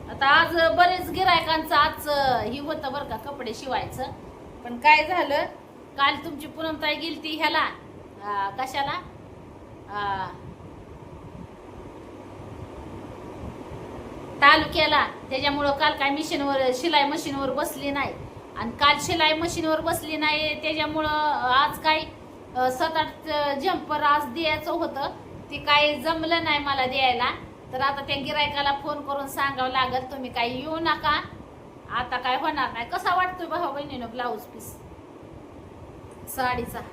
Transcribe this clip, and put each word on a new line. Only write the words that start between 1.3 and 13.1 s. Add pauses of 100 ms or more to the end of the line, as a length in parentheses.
आज,
अ,
ही
होतं
बरं
का
कपडे
शिवायचं, (600)
पण
काय
झालं, (540)
काल
तुमची
पूनमताई
गेलती
ह्याला, (540)
अ,
कशाला, (880)
अ, (4000)